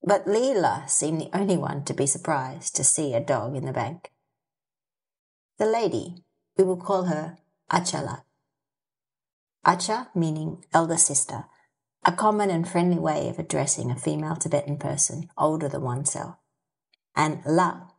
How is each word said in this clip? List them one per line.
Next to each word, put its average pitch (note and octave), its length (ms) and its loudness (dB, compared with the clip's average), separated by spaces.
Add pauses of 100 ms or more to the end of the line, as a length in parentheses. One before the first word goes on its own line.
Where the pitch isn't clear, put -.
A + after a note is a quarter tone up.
But G3 240 2
Leela F#3+ 600 2
seemed D#3 320 0
the - 140 -10
only F#3+ 220 2
one C#3+ 280 -4
to - 100 -4
be C#3 120 0
surprised C3+ 720 -4
to C#3+ 80 -2
see C#3+ 280 2
a A#2 120 0
dog C3+ 320 0
in C3 80 -4
the C3 80 -4
bank. B2+ 400 -6 (1500)
The G#3+ 80 2
lady, D#3 580 -2 (320)
we F#3+ 80 6
will F#3 120 0
call F#3 280 0
her D#3+ 340 -4 (320)
Achala. D3 520 -2 (1400)
Acha G#3+ 480 2
meaning D#3+ 580 -2
elder D#3+ 260 2
sister, - 480 0 (580)
a F3+ 80 6
common G#3 380 2
and E3+ 180 0
friendly F3+ 300 2
way D3+ 300 0
of - 100 -6
addressing C#3+ 520 -2
a B2 60 -2
female D#3 400 -4
Tibetan C#3+ 400 -2
person C#3+ 600 -4
older D#3 320 0
than - 140 -6
oneself, C3+ 540 -6 (800)
and D3+ 300 0
La E3 420 2 (100)